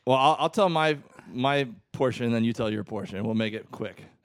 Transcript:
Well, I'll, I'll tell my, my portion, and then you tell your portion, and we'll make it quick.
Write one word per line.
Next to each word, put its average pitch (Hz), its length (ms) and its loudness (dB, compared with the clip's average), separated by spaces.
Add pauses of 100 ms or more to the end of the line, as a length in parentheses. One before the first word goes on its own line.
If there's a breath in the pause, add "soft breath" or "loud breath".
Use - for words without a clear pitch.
Well, 127 120 4
I'll, 143 220 6
I'll 156 100 0
tell 196 200 2
my, 156 280 2 (340)
my 139 360 0 (260)
portion, 123 320 0
and 117 100 0
then 113 80 2
you 117 100 2
tell 110 160 -4
your 107 140 -4
portion, 101 340 -10
and 107 80 -4
we'll 110 100 -2
make 110 180 -2
it 110 180 -12
quick. - 320 -12 (220)